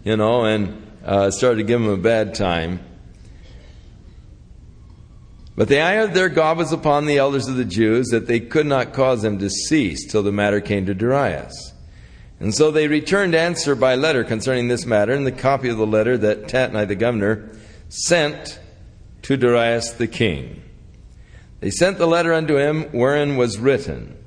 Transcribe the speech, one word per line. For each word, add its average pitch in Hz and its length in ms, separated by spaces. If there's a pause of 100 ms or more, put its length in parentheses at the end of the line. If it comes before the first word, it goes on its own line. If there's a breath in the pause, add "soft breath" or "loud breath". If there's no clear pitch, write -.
You 107 120
know, 113 280
and, 107 380 (220)
uh, 98 260
started 120 260
to 107 80
give 117 160
them 107 100
a 98 60
bad 107 380
time. 87 460 (2750 loud breath)
But 110 100
the 139 140
eye 180 140
of 214 200
their 185 140
God 160 280
was 160 160
upon 147 340
the 147 120
elders 135 300
of 131 80
the 127 80
Jews, 110 460
that 113 180
they 120 100
could 147 280
not 135 260
cause 131 300
them 104 180
to 98 100
cease 123 560
till 107 160
the 101 80
matter 104 300
came 101 260
to 98 80
Darius. 113 760 (680 soft breath)
And 104 160
so 156 160
they 151 160
returned 165 480
answer 165 400
by 131 220
letter 139 260
concerning 120 460
this 123 180
matter, 107 260
and 139 140
the 127 60
copy 131 360
of 117 80
the 110 80
letter 110 320
that 107 300
Tatnai 107 400
the 101 80
governor 110 560 (380 loud breath)
sent - 720 (640)
to 139 140
Darius 117 540
the 117 160
king. 71 560 (960 soft breath)
They - 120
sent 190 280
the 170 80
letter 165 260
unto 156 240
him, 151 360
wherein 139 440
was 117 220
written 110 560 (120)